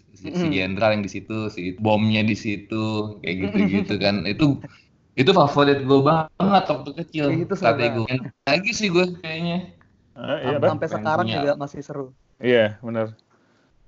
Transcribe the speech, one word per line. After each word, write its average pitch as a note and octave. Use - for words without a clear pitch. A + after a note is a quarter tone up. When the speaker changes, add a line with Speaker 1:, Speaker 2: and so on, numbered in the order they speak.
Speaker 1:
Si, F#2+
si F3+
Speaker 2:
Mm-mm. E3+
Speaker 1:
jenderal F#2+
yang G#2+
di F#2+
situ, G#2
si F#2
bomnya G#2+
di A2
situ, G#2+
kayak F2+
gitu-gitu F#3
Speaker 2:
<laughs> -
Speaker 1:
kan. G3+
Itu, C3+
itu C3+
favorit C#3+
gue C3+
banget D#3+
waktu C#3
kecil, D#3+
Speaker 2:
Iya, C3+
itu F3
seru F#3
Speaker 1:
Stratego. A#2
Speaker 2:
banget. B2+
Speaker 1:
Main -
lagi F3+
sih G#3+
gue F3+
kayaknya. E3+
Speaker 3:
Ah, C3
iya, C3+
Speaker 2:
Sam-, D3
Speaker 3:
Bang. D3
Speaker 2:
sampai D#3
Speaker 1:
Main D#3+
Speaker 2:
sekarang D#3
Speaker 1:
punya. A2
Speaker 2:
juga C#3+
masih D3
seru. C#3+
Speaker 3:
Iya, A#2+
benar. A2+